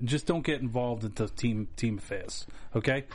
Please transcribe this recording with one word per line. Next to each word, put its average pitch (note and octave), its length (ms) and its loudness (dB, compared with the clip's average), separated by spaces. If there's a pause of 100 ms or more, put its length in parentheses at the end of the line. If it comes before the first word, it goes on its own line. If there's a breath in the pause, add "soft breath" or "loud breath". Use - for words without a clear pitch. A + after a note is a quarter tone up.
just C#3 220 2
don't E3 160 4
get D3 180 2
involved A#2+ 420 0
into A2 240 0
team, G#2+ 480 0
team A2 240 0
affairs, - 480 -6 (300 loud breath)
okay? C3+ 380 2